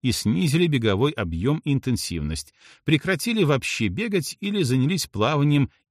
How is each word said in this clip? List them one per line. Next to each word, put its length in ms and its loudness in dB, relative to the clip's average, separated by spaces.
и 100 0
снизили 560 2
беговой 440 2
объём 480 -2
и 140 -2
интенсивность, 800 -4
прекратили 580 0
вообще 440 0
бегать 520 -4
или 240 -2
занялись 440 0
плаванием 640 2